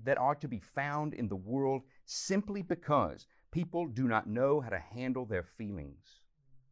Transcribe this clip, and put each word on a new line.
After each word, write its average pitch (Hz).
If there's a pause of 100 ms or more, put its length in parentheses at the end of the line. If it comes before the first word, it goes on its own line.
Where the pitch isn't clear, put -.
that 131
are 139
to 147
be 113
found 143
in 117
the 98
world 131 (220)
simply 202
because 143 (240)
people 170
do 127
not 110
know 135
how 120
to 95
handle 123
their 95
feelings. 87 (500)